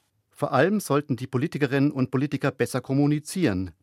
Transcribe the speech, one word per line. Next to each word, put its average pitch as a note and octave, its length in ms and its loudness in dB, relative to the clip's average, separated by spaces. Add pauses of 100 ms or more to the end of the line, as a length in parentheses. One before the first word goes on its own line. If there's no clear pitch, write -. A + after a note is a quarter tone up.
(320)
Vor - 200 -4
allem E3+ 280 4
sollten C#3+ 360 -2
die A#2 120 -6
Politikerinnen C#3 640 0
und C3+ 180 -2
Politiker C#3 420 -2
besser - 300 -2
kommunizieren. C#3+ 920 0 (120)